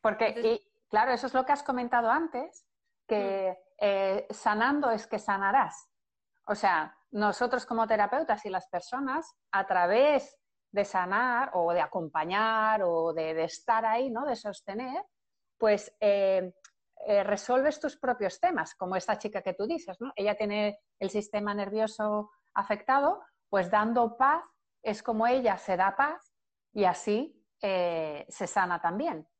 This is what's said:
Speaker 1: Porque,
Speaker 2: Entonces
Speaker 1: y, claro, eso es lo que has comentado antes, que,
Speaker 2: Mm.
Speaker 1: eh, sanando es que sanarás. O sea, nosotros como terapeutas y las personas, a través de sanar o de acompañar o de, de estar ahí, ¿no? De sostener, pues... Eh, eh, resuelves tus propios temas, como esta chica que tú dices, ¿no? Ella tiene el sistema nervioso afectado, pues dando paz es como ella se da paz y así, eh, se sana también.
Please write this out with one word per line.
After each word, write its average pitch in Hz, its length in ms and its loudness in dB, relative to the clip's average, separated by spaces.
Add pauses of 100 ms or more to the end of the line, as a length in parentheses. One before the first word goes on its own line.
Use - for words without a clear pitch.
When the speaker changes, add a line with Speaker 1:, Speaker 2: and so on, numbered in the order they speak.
Speaker 1:
Porque, 220 260 0
Speaker 2:
Entonces 226 340 0
Speaker 1:
y, - 100 -20 (180)
claro, 226 220 2
eso 254 160 -2
es 240 60 -6
lo 262 120 2
que 285 80 0
has 277 100 -2
comentado 240 480 0
antes, 311 540 -4 (420)
que, 196 440 0
Speaker 2:
Mm. 185 120 -12 (220)
Speaker 1:
eh, 196 440 0
sanando 233 640 0
es 214 160 -2
que 214 120 -6
sanarás. 196 720 0 (560)
O 202 100 -2
sea, 170 400 0 (160)
nosotros 240 540 -2
como 226 220 0
terapeutas 220 580 0
y 202 40 -6
las 185 180 -4
personas, 262 680 -6 (160)
a 190 140 0
través 208 720 2 (340)
de 202 140 0
sanar 233 680 0
o 170 200 2
de 175 80 2
acompañar 202 1000 0
o 165 300 0
de, 160 200 -4
de 160 120 -2
estar 226 400 -2
ahí, 233 240 0
¿no? 233 160 -4
De 254 100 -2
sostener, 240 680 -10 (540)
pues... 208 420 2
Eh, 190 540 2 (540)
eh, 202 160 4
resuelves 254 560 0
tus - 180 -6
propios 233 420 -2
temas, 277 360 -2
como 185 200 -4
esta 196 220 -2
chica 208 240 -6
que 185 120 -4
tú 202 140 -4
dices, 277 320 -6
¿no? 262 160 -8
Ella 208 200 0
tiene 208 440 -2 (200)
el 196 100 -4
sistema 208 440 -4
nervioso 214 760 -4 (220)
afectado, 269 680 0 (280)
pues 185 220 0
dando 226 460 2
paz 302 260 2 (380)
es 214 220 -4
como 226 240 0
ella 240 300 2
se 185 200 -2
da 190 180 2
paz 294 380 -2 (400)
y 208 120 0
así, 208 540 0 (220)
eh, 170 680 -2
se - 180 -8
sana 180 340 0
también. 180 460 -4 (120)